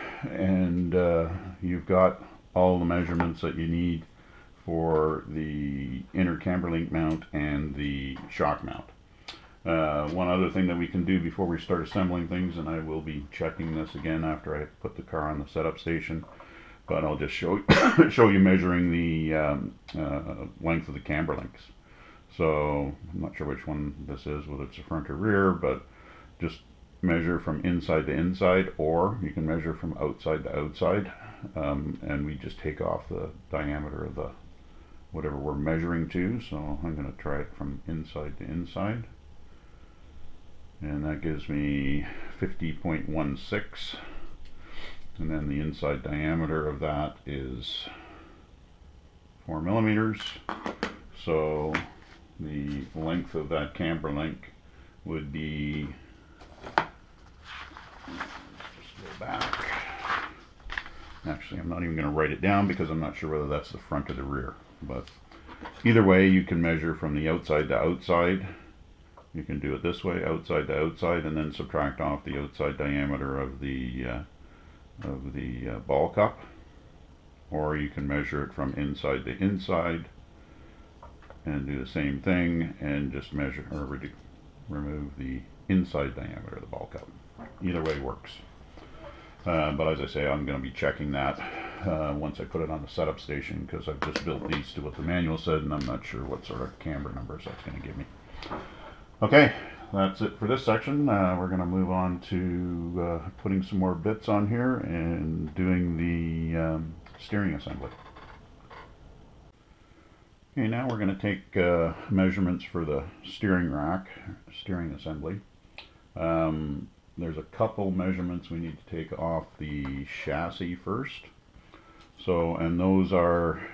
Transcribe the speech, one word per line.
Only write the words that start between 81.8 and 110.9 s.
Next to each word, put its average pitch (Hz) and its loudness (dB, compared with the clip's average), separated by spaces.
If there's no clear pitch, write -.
same 71 0
thing 85 2
and 71 -2
just 69 -8
measure, 71 -4
or 73 -6
redu-, 67 -8
remove 73 -6
the 65 -6
inside 76 4
diameter - -10
of - -10
the - -14
ball - -8
cup. - -10
Either 90 0
way 78 0
works. 64 -8
Uh, 78 2
but 78 2
as 78 0
I 67 -2
say, 73 -2
I'm 71 0
gonna 69 -2
be 64 -6
checking 73 -2
that, 69 0
uh, 78 0
once 76 -6
I - -6
put - -4
it 78 -2
on 78 -4
the 67 -10
setup 78 -2
station, 76 -6
'cause 78 -6
I've 73 -6
just 76 -2
built 78 -4
these 73 -4
to 76 -6
what 76 -8
the 76 -6
manual 82 0
said, 78 0
and 73 -2
I'm 71 -2
not 60 -4
sure 60 -8
what 65 -6
sort - -8
of 65 -8
camber 71 -6
numbers - -8
that's - -10
gonna - -8
give - -10
me. - -8
Okay, 123 10
that's 95 2
it 104 0
for 110 0
this 127 2
section. 135 2
Uh, 95 4
we're 90 0
gonna 92 0
move 90 2
on 90 2
to, 90 -2
uh, 85 -2
putting 95 2
some 95 -2
more 92 4
bits 85 -2
on 104 4
here 123 2
and 82 -2
doing 90 4
the, 82 0
um, 80 -2
steering 98 0
assembly. 65 -8
Okay, 120 2
now 120 0
we're 117 -2